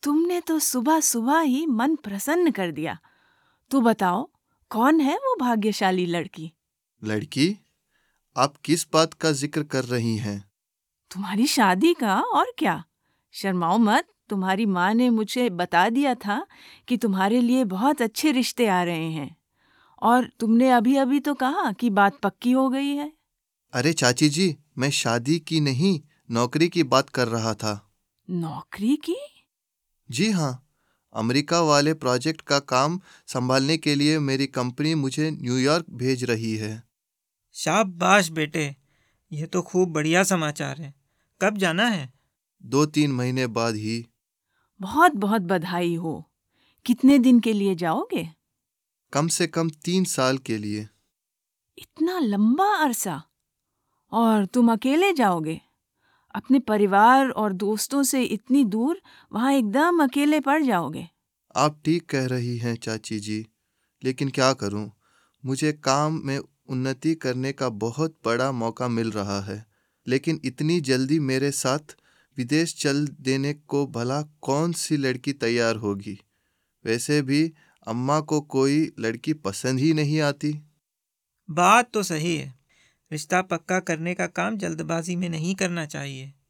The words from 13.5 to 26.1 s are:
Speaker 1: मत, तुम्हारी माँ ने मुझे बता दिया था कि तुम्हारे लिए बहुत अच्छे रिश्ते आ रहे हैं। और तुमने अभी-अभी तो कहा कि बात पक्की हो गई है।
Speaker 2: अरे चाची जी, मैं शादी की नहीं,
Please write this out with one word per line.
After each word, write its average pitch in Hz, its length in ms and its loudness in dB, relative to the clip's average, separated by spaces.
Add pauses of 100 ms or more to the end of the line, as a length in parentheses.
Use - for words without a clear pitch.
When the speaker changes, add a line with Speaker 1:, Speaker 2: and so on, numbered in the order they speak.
Speaker 1:
मत, 233 300 2 (200)
तुम्हारी 190 380 -2
माँ 190 280 0
ने 247 160 4
मुझे 226 400 0
बता 180 380 2
दिया 262 260 0
था 240 320 -6 (420)
कि 247 80 0
तुम्हारे 202 440 2
लिए 247 240 2
बहुत 233 380 0
अच्छे 240 300 0
रिश्ते 240 340 0
आ 180 160 2
रहे 165 280 -4
हैं। 151 260 -10 (680)
और 240 280 2 (100)
तुमने 233 300 4
अभी-अभी 262 500 4
तो 294 140 -2
कहा 277 380 -2
कि 240 180 -2
बात 202 320 4
पक्की 240 300 -2
हो 262 160 2
गई 269 200 -2
है। 285 240 -6 (600)
Speaker 2:
अरे 131 200 0
चाची 139 360 4
जी, 160 280 0 (220)
मैं 135 120 0
शादी 123 500 0
की 156 200 -2
नहीं, 147 400 0 (300)